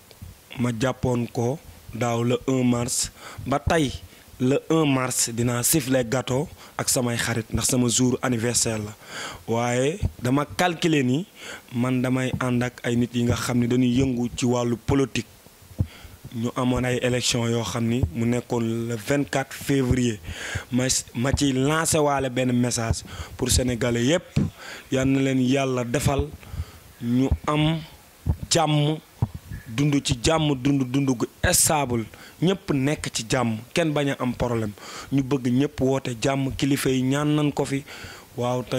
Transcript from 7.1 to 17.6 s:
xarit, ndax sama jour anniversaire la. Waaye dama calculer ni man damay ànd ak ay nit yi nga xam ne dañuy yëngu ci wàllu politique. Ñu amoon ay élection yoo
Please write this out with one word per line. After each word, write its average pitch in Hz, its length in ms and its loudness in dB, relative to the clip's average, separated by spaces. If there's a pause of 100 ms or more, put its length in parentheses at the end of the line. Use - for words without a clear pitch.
xarit, 113 340 -2
ndax 113 220 0
sama 123 160 4
jour 120 340 2
anniversaire 117 560 0
la. 104 160 -8 (540)
Waaye 123 500 0 (240)
dama 135 240 2
calculer 165 560 2
ni 131 240 0 (480)
man 123 280 0
damay 127 360 0
ànd 123 240 0
ak - 240 -6
ay 120 80 0
nit 120 200 2
yi 120 100 2
nga 117 100 2
xam 123 240 -2
ne 120 80 2
dañuy 123 320 4
yëngu 120 380 0
ci 127 100 0
wàllu 120 300 2
politique. 135 500 0 (1120)
Ñu 117 180 -2
amoon 127 300 0
ay 123 180 0
élection 123 480 0
yoo 117 140 0